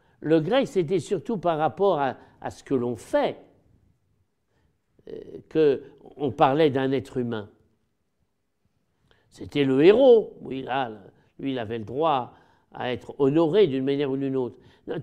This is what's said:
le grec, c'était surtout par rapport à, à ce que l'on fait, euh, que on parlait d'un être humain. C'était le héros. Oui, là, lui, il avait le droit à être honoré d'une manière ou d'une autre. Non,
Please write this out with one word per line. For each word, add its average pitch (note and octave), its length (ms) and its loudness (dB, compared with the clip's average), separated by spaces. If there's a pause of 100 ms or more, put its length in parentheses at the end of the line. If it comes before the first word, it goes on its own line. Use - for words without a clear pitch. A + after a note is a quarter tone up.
(200)
le D#3 200 2
grec, G#3 280 0
c'était F3+ 320 -2
surtout G#3 380 -6
par E3 200 -2
rapport D#3+ 420 0
à, C3 180 -4 (220)
à - 100 -10
ce - 140 -18
que - 100 -4
l'on A#2+ 220 -2
fait, B3 420 -4 (1700)
euh, - 120 -16 (280)
que D3+ 340 2 (320)
on C#3 160 -4
parlait D3 380 2
d'un C3+ 220 -2
être C3 260 -4
humain. A#2 320 -6 (1800)
C'était - 360 -2
le C3+ 180 4
héros. A3+ 580 6
Oui, C3 220 -10
là, B2+ 280 -4 (480)
lui, C3+ 120 -6
il B2+ 80 -6
avait A2+ 180 -8
le A2+ 80 -10
droit C3 480 -2 (400)
à B2 180 -6
être - 280 -10
honoré D#3+ 480 4
d'une C3 180 -4
manière C#3 260 -2
ou C3+ 60 -4
d'une C3+ 180 -4
autre. B2+ 220 -4 (300)
Non, - 160 -8